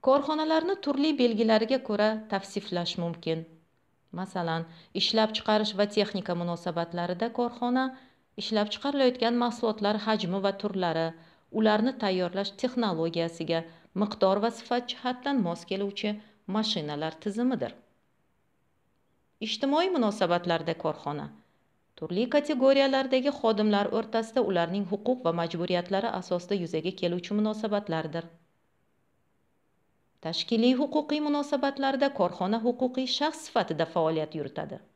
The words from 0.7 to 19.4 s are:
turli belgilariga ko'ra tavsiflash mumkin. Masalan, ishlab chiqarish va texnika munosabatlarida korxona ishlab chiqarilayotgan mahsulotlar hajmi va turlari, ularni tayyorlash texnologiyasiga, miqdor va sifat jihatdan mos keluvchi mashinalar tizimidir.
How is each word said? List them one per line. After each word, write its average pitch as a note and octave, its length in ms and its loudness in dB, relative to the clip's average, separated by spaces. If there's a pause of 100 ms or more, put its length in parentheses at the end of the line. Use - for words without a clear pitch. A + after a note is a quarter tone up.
turli D4 320 2
belgilariga A3+ 680 4
ko'ra G#3+ 300 2 (160)
tavsiflash F#3+ 720 -4
mumkin. E3 440 -2 (720)
Masalan, E3+ 500 -4 (280)
ishlab A3 440 2
chiqarish G#3+ 400 2
va G3+ 100 4
texnika G3+ 500 -2
munosabatlarida F3 920 -4
korxona A#3+ 540 0 (540)
ishlab G#3 340 0
chiqarilayotgan B3+ 640 0
mahsulotlar A3 600 0
hajmi G3+ 440 0
va G3 160 2
turlari, F3 500 0 (420)
ularni G#3+ 480 4
tayyorlash F#3 600 -2
texnologiyasiga, E3 1040 0 (320)
miqdor G3+ 500 2
va A#3 100 2
sifat A#3+ 380 -4
jihatdan B3+ 540 -2
mos F3 220 -2
keluvchi G3+ 500 -4 (300)
mashinalar D#3+ 720 -4
tizimidir. G#3+ 560 -2 (1700)